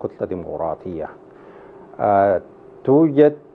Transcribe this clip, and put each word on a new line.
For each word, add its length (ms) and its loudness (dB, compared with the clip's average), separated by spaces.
كتلة 240 -8
ديمقراطية. 840 -10
آه، 400 2
توجد 520 4